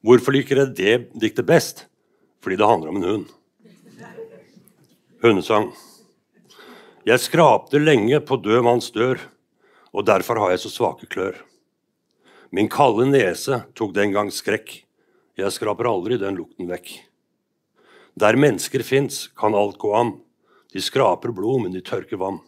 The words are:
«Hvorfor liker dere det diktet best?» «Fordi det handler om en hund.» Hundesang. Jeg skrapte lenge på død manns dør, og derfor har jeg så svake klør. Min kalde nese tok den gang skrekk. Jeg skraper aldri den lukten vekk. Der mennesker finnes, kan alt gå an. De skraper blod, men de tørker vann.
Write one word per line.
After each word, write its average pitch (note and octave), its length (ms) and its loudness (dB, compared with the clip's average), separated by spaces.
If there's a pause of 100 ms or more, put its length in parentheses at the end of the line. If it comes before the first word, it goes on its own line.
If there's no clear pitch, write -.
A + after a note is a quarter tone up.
«Hvorfor B2 260 6
liker C3+ 220 0
dere C3+ 180 2
det A2 460 -2
diktet A2 260 -2
best?» - 400 0 (560)
«Fordi F#2+ 160 -6
det G#2 140 2
handler E2 240 0
om - 80 -4
en E2+ 80 -2
hund.» G#2 160 -4 (1900)
Hundesang. G#2+ 520 2 (1300)
Jeg B2 200 4
skrapte D3 580 4
lenge C#3+ 380 2
på C#3+ 180 -4
død G#2+ 240 2
manns A#2+ 300 2
dør, B2 260 -2 (760)
og G2+ 120 -4
derfor G#2+ 320 2
har G2 140 2
jeg F2+ 80 0
så - 100 -12
svake - 380 -4
klør. F#2+ 260 -6 (1160)
Min G2+ 160 0
kalde B2+ 400 2
nese A#2+ 560 0 (100)
tok G2+ 220 -6
den G2+ 160 0
gang G2+ 180 -2
skrekk. - 540 -6 (540)
Jeg F#2+ 120 -2
skraper G#2+ 380 -4
aldri G#2+ 320 -2
den G2 160 -4
lukten F2 320 -12
vekk. - 240 -10 (1300)
Der G#2+ 180 4
mennesker B2+ 480 0
finnes, - 440 -2 (100)
kan G#2+ 160 0
alt G2+ 240 0
gå G#2 160 -4
an. A#2 240 0 (560)
De F#2+ 100 -8
skraper A#2 480 0
blod, A2+ 300 -4
men F2+ 100 -6
de F#2 80 -8
tørker - 400 -10
vann. G2 280 -6